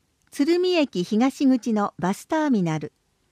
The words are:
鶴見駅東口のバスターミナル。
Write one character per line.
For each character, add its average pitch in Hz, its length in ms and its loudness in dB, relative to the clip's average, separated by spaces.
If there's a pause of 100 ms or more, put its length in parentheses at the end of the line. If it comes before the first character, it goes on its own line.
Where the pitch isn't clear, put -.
(320)
鶴 330 280 0
見 359 160 0
駅 277 280 0
東 262 440 0
口 247 260 2
の 208 240 -2
バ 175 160 -2
ス - 140 -14
タ 311 200 0
ー - 20 0
ミ 214 140 2
ナ 160 140 -2
ル。 156 160 -12 (380)